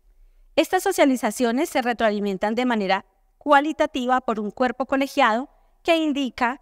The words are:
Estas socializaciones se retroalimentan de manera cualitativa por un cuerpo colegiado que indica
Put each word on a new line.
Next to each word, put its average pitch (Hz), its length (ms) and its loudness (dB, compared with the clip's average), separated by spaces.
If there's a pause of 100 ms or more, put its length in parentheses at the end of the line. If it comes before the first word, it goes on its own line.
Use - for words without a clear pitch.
(560)
Estas 359 260 2
socializaciones 262 880 0
se 285 100 -2
retroalimentan 208 760 -2
de 254 120 -2
manera 202 400 0 (320)
cualitativa 285 840 2
por 226 180 -4
un 208 120 -6
cuerpo 254 340 -2
colegiado 269 640 0 (340)
que 330 140 2
indica 269 640 -2